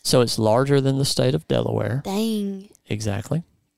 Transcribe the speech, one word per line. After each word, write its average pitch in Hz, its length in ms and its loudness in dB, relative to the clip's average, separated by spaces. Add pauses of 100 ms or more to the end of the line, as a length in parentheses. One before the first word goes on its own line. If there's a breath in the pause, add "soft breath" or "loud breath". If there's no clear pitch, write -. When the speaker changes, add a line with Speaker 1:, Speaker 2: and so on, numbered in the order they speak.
Speaker 1:
So - 180 4
it's 113 180 0
larger 131 420 4
than 135 180 2
the 139 80 0
state 131 280 0
of 160 140 -4
Delaware. 113 560 0
Speaker 2:
Dang. 202 640 -4 (180)
Speaker 1:
Exactly. 107 580 -4 (340)